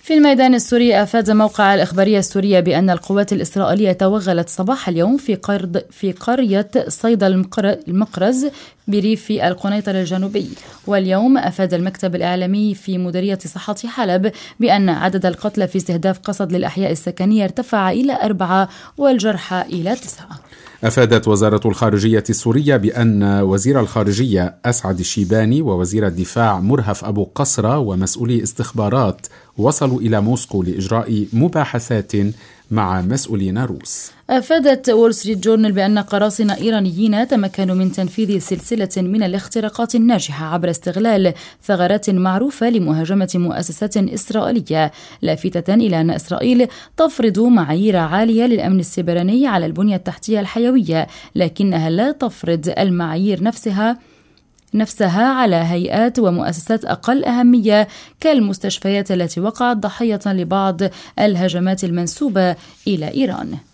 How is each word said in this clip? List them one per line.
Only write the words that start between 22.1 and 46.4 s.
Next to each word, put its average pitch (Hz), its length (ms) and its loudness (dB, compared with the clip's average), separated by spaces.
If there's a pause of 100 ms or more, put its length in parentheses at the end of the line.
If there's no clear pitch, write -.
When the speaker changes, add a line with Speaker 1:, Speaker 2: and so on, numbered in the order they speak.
Speaker 2:
السورية 131 460 2
بأن 107 460 2
وزير 101 580 2
الخارجية 101 840 0
أسعد 95 340 -2
الشيباني 110 640 0
ووزير 101 440 0
الدفاع 95 540 0
مرهف 104 440 0
أبو 101 200 -2
قصرة 131 540 -2
ومسؤولي 110 640 -2
استخبارات 110 840 -2 (320)
وصلوا 127 420 0
إلى 110 200 0
موسكو 107 420 0
لإجراء 101 720 -2
مباحثات 123 800 -2 (580)
مع 95 300 0
مسؤولين 98 580 -2
روس. - 520 -8 (200)
Speaker 1:
أفادت 269 600 2
وول 226 240 4
ستريت 214 240 -4
جورنال 214 340 2
بأن 202 260 2
قراصنة 202 580 0
إيرانيين 214 720 0
تمكنوا 190 460 -2
من 185 180 0
تنفيذ 190 460 -2
سلسلة 190 580 -4
من 190 260 0
الاختراقات 214 720 -4
الناجحة 196 520 0
عبر 170 240 -2
استغلال 185 640 0 (300)
ثغرات 196 460 0
معروفة 196 600 0
لمهاجمة 180 640 0
مؤسسات 180 600 -2
إسرائيلية، 196 960 -2 (300)
لافتة 170 520 -2
إلى 208 260 2
أن 165 100 2
إسرائيل 240 560 0 (300)